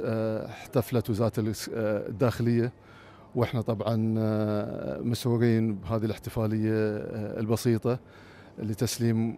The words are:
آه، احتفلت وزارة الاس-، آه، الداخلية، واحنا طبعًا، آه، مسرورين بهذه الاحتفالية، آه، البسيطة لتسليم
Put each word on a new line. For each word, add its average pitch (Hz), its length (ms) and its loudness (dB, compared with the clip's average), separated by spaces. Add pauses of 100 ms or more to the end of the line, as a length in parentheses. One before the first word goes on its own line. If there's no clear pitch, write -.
آه، 110 440 -2
احتفلت - 640 0
وزارة 110 280 2
الاس-، 107 360 -2
آه، 107 340 0
الداخلية، 117 640 2 (640)
واحنا 120 260 2
طبعًا، 110 560 0
آه، 107 840 -2
مسرورين 117 760 2
بهذه 104 300 -2
الاحتفالية، 110 680 -2
آه، 107 680 -2
البسيطة 117 600 2 (600)
لتسليم 113 800 0